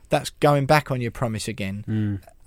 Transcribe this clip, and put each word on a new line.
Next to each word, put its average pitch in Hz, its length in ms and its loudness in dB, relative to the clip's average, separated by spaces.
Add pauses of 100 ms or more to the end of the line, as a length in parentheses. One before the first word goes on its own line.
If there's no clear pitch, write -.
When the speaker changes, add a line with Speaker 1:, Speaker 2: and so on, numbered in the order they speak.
(100)
Speaker 1:
That's - 200 0
going 147 360 4
back 147 240 4
on 131 100 -2
your 117 100 -4
promise 110 380 -4
again. 101 400 -6
Speaker 2:
Mm. 107 320 -2 (260)